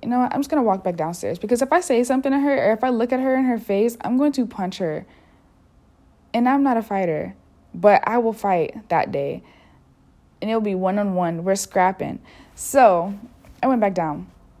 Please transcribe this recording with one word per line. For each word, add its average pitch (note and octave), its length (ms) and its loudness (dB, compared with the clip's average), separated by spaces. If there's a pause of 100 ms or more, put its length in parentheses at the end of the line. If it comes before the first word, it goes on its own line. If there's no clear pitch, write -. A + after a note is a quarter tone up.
"You - 80 -8
know B3 100 0
what? B3 140 0
I'm - 60 -2
just C#4 100 -4
gonna D4 140 2
walk F#3+ 200 0
back F3+ 120 -2
downstairs." E3 420 -4
Because A3+ 240 -2
if C4 100 -2
I E4+ 100 4
say B3 220 2
something C4 280 0
to C#4 80 2
her C#4 300 2
or G#3+ 40 4
if A3 100 -2
I C4 60 0
look A#3+ 240 0
at B3+ 60 0
her C4 160 0
in C4 100 2
her A#3+ 140 0
face, A3+ 420 -2
I'm B3 160 -2
going D4 160 2
to B3+ 120 0
punch F#3+ 340 -8
her. D#3+ 260 -4 (1300)
And A#3+ 140 2
I'm C#4 160 2
not C4 140 2
a A3+ 40 -2
fighter, F#3+ 540 -4 (400)
but G3 320 6
I A3+ 100 0
will A3+ 160 0
fight G3 540 -2
that E3 240 0
day. C#3 320 -6 (1000)
And G#3+ 80 -4
it'll A3+ 120 0
be G3+ 140 -2
one-on-one. F#3 680 -2
We're F#3+ 120 2
scrapping. - 640 -2 (360)
So G3 580 4 (480)
I A#3+ 60 0
went B3+ 140 2
back G3+ 120 0
down. E3 340 -4 (340)